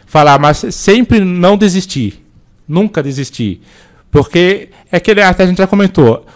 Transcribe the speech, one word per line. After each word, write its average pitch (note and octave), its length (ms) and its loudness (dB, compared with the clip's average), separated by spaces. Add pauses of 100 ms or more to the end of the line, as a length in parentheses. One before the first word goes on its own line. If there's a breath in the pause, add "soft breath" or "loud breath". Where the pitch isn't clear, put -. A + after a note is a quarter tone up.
falar, D3 320 2
mas D3 340 0
sempre A3+ 480 0
não F#3 360 0
desistir, F3+ 640 -2 (460)
nunca F3 340 -2
desistir, B2+ 580 -8 (500 soft breath)
porque F3 580 0 (220 soft breath)
é F3 100 -2
que - 120 -2
até G3 320 2
a - 20 2
gente F3+ 120 -2
já F#3+ 80 0
comentou: F#3 680 0